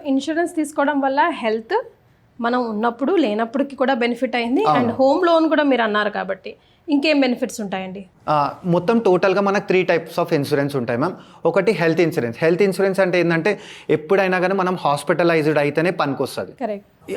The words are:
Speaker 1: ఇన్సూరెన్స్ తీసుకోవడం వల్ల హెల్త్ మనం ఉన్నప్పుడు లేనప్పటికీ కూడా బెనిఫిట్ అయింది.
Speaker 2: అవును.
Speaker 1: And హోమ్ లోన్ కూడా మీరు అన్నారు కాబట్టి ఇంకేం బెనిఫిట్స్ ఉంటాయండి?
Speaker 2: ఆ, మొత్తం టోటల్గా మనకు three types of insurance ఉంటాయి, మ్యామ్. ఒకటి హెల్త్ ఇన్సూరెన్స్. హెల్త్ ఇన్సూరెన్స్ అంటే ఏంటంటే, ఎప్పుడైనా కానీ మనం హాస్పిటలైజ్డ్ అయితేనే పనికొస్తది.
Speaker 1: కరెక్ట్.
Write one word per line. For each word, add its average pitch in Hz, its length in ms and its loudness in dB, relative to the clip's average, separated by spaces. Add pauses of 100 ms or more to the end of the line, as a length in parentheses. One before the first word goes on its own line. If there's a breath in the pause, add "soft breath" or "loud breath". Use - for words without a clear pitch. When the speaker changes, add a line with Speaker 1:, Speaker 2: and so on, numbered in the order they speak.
Speaker 1:
ఇన్సూరెన్స్ 311 500 -2
తీసుకోవడం 294 440 -2
వల్ల 269 280 2
హెల్త్ 226 540 -4 (580 soft breath)
మనం 240 300 -2
ఉన్నప్పుడు 233 460 -2
లేనప్పటికీ 240 600 0
కూడా 262 180 0
బెనిఫిట్ 240 420 -2
అయింది. 240 280 0
Speaker 2:
అవును. - 180 4
Speaker 1:
And 233 100 0
హోమ్ 285 340 2
లోన్ 320 220 4
కూడా 302 140 2
మీరు 262 200 2
అన్నారు 208 280 0
కాబట్టి 196 440 -8 (340 soft breath)
ఇంకేం 285 320 2
బెనిఫిట్స్ 247 400 -2
ఉంటాయండి? 190 460 -8 (220)
Speaker 2:
ఆ, 147 260 0 (100)
మొత్తం 180 340 2
టోటల్గా 190 420 4
మనకు 202 320 0
three 185 180 2
types 165 360 0
of 156 160 0
insurance 139 340 -2
ఉంటాయి, 120 220 -2
మ్యామ్. - 480 -6
ఒకటి 202 260 2
హెల్త్ 165 280 0
ఇన్సూరెన్స్. 131 420 0
హెల్త్ 170 200 4
ఇన్సూరెన్స్ 190 380 0
అంటే 180 200 2
ఏంటంటే, 170 400 0 (300 loud breath)
ఎప్పుడైనా 185 480 2
కానీ 185 160 0
మనం 185 260 0
హాస్పిటలైజ్డ్ 156 800 2
అయితేనే 151 320 0
పనికొస్తది. 139 640 -4
Speaker 1:
కరెక్ట్. - 640 -10